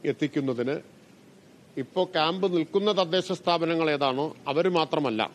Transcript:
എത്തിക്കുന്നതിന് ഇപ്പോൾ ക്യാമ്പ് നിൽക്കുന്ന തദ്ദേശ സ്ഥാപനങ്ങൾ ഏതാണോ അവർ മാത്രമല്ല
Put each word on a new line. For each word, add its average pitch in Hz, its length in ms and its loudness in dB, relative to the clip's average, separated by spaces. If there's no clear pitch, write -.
എത്തിക്കുന്നതിന് 135 640 -2
ഇപ്പോൾ 185 220 -2
ക്യാമ്പ് 170 380 2
നിൽക്കുന്ന 196 360 0
തദ്ദേശ 180 400 0
സ്ഥാപനങ്ങൾ 165 460 0
ഏതാണോ 139 300 0
അവർ 160 120 2
മാത്രമല്ല 139 440 0